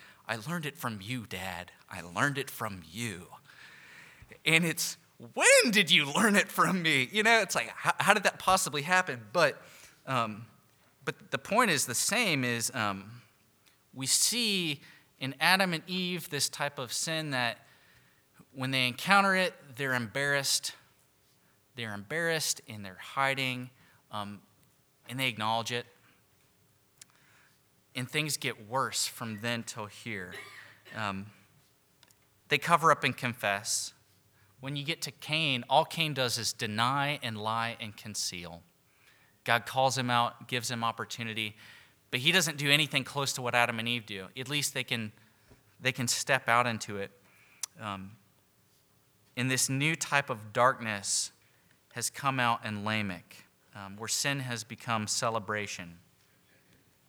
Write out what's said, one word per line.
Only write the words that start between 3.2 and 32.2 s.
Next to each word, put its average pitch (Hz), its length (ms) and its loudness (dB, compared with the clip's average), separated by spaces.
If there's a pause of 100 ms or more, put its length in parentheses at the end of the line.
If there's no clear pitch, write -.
And 160 200 6
it's, 165 320 -2 (380)
"When 440 360 8
did 190 200 4
you 160 220 6
learn 202 240 4
it 175 120 4
from 175 340 2
me?" 139 280 2
You 214 120 0
know, 226 180 6
it's 190 140 -2
like, 113 200 -2
"How, - 240 0
how 190 160 6
did 208 100 2
that 190 140 2
possibly 160 440 2
happen?" 170 400 2 (100)
But, 156 280 4 (460)
um, 117 380 -2 (600)
but - 260 -10
the - 80 -2
point 226 320 2
is 143 160 2
the 123 80 -4
same, 185 500 2
is, 117 300 0
um, 104 480 -4 (720)
we 131 120 -6
see 196 760 2 (360)
in 135 220 -6
Adam 180 320 6
and 160 140 -2
Eve 180 420 -4
this 143 220 -2
type 143 280 -4
of 120 140 -6
sin 160 380 -2
that 123 360 -2 (840)
when 131 180 -4
they 131 160 2
encounter 190 480 4
it, 185 200 2 (220)
they're 135 180 0
embarrassed. 135 800 0 (1000)
They're 113 200 -6
embarrassed, 156 720 -2
and 107 160 -12
they're 92 160 -14
hiding, 131 680 -2 (420)
um, 101 300 -6 (640)
and 120 100 -8
they 131 100 2
acknowledge 113 440 0
it. 120 140 -4 (2000)
And 127 140 -6
things 151 280 -2
get 110 320 -6
worse 120 380 -2
from 110 340 -8
then 117 220 -2
till 107 240 -10
here. 98 480 -10 (600)
Um, 101 320 -4 (1200)